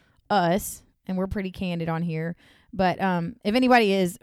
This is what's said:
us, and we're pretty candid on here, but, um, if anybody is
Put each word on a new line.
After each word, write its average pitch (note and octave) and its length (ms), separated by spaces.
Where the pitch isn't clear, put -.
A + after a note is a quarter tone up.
us, F#3 500
and F#3+ 120
we're F#3+ 100
pretty F#3+ 240
candid F3 380
on E3 120
here, E3 340
but, F#3 280
um, F3+ 340
if G#3 100
anybody A#3+ 380
is F3+ 300